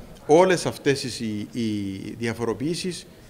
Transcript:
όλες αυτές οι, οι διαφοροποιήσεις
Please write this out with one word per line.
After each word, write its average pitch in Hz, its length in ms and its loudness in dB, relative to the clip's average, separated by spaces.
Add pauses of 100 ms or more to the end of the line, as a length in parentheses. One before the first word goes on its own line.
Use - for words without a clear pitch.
(260)
όλες 175 400 6
αυτές 131 540 -2
οι, 107 320 -6
οι 117 160 -2 (500)
διαφοροποιήσεις 117 880 -4 (240)